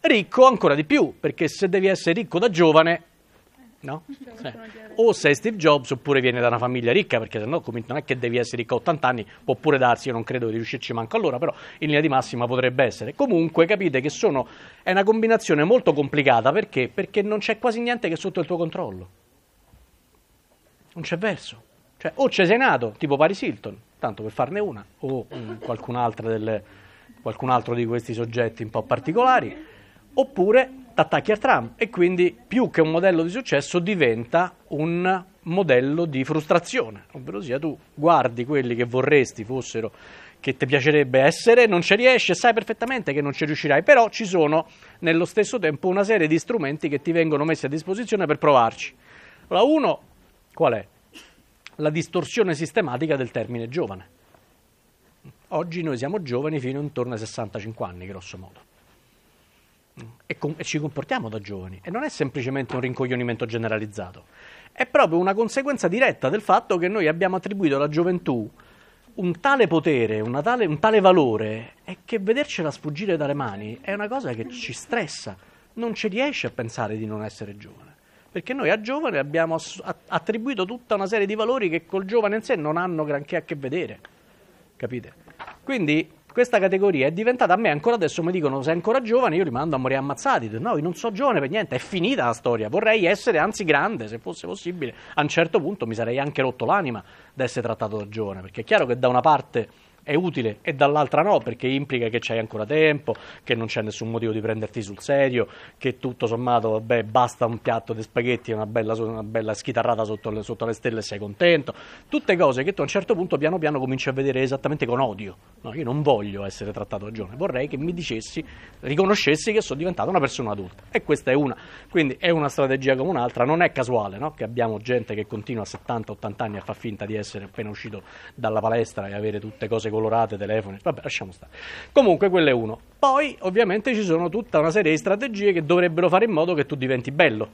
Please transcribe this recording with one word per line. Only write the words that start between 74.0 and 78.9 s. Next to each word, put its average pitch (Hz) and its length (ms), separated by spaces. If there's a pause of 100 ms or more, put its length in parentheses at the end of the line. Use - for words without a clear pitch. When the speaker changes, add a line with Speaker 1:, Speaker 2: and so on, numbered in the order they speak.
Speaker 1:
cosa 226 240
che 113 160
ci - 240
stressa. - 640 (380)
Non 226 200
ci - 140
riesce 247 380
a 117 40
pensare 113 460
di 110 80
non 107 180
essere 104 340
giovane. - 380 (360)
Perché 202 240
noi 233 160
a 214 100
giovane 247 380